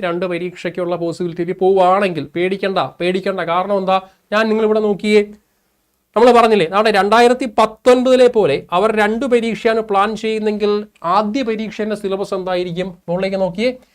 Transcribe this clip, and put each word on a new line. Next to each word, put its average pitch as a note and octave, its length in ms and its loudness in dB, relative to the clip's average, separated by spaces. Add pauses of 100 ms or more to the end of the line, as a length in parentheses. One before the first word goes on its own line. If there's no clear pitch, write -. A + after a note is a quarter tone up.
രണ്ട് F3 280 -4
പരീക്ഷയ്ക്കുള്ള F3+ 680 -6
പോസിബിലിറ്റിയിൽ E3+ 600 -6
പോവുകയാണെങ്കിൽ F#3 640 2 (100)
പേടിക്കണ്ട, F#3+ 440 -2 (200)
പേടിക്കണ്ട. F#3 400 -2 (140)
കാരണം F#3+ 280 -2
എന്താ, F#3+ 160 0 (360)
ഞാൻ G#3+ 180 2
നിങ്ങളിവിടെ G#3+ 360 0
നോക്കിയേ, G#3 360 2 (920)
നമ്മൾ A#3 220 6
പറഞ്ഞില്ലേ, G#3+ 360 4
നമ്മുടെ G#3+ 260 2
രണ്ടായിരത്തി A#3+ 460 4 (140)
പത്തൊൻപതിലെ B3 680 4 (100)
പോലെ D#3 180 4 (220)
അവർ G#3 120 2 (120)
രണ്ട് A3+ 320 0
പരീക്ഷയാണ് A3+ 560 0
പ്ലാൻ G3+ 200 2 (140)
ചെയ്യുന്നെങ്കിൽ G#3+ 480 -2 (460)
ആദ്യ G#3+ 320 -2
പരീക്ഷേന്റെ G#3+ 520 -6
സിലബസ് G3 380 -6
എന്തായിരിക്കും? F3+ 500 -4 (200)
മുകളിലേക്ക് F#3+ 360 -4
നോക്കിയേ, F#3+ 240 -2 (260)